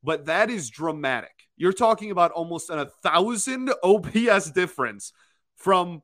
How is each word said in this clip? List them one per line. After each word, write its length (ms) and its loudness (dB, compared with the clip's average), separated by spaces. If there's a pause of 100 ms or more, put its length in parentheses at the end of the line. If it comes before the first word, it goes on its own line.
But 220 -4
that 240 2
is 200 -6
dramatic. 640 -4 (240)
You're 180 0
talking 380 0
about 200 2
almost 380 -8
an 80 -6
a 80 -4
thousand 880 0 (100)
O 160 6
P 320 0
S 220 2
difference 640 -4 (420)
from 480 0